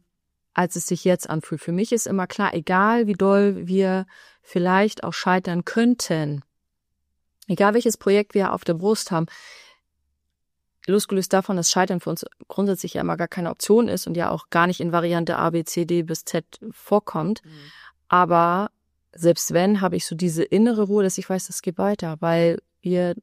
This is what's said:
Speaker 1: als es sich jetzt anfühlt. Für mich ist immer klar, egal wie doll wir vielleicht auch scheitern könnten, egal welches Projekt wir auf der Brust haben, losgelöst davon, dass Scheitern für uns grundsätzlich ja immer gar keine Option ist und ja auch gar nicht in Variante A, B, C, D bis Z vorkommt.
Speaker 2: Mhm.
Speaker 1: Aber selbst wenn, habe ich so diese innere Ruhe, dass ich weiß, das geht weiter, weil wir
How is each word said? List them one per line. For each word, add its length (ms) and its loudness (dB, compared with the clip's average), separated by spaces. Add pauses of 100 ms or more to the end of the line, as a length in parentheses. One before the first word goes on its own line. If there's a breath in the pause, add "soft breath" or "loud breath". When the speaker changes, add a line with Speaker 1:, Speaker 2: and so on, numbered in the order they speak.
(580)
Speaker 1:
als 180 0
es 120 -6
sich 180 -4
jetzt 240 0
anfühlt. 320 -6
Für 100 -8
mich 200 -2
ist 160 -2
immer 180 -2
klar, 300 -4
egal 500 2
wie 80 0
doll 540 2
wir 400 0 (340 soft breath)
vielleicht 640 0
auch 100 -6
scheitern 520 0
könnten, 760 0 (1040)
egal 280 2
welches 200 2
Projekt 380 2
wir 200 2
auf 100 -4
der 100 0
Brust 380 -2
haben, 160 0 (1600 loud breath)
losgelöst 440 0
davon, 260 0
dass 120 0
Scheitern 300 0
für 100 -6
uns 160 -6 (220)
grundsätzlich 480 -2
ja 60 -2
immer 160 -2
gar 100 -4
keine 240 -6
Option 360 4
ist 200 -4
und 100 -4
ja 140 -2
auch 180 -8
gar 160 2
nicht 140 -2
in 120 -4
Variante 460 0
A, 140 0
B, 120 -2
C, 220 -4
D 160 0
bis 240 -8
Z 200 -4 (260)
vorkommt. 760 -2
Speaker 2:
Mhm. 40 -20 (580 loud breath)
Speaker 1:
Aber 640 2 (420)
selbst 400 0
wenn, 280 2
habe 140 0
ich 120 -6
so 80 -8
diese 280 -2
innere 400 2
Ruhe, 200 2
dass 160 -2
ich 100 -8
weiß, 160 -2
das 160 -12
geht 160 -6
weiter, 420 -2
weil 420 2 (200)
wir 420 0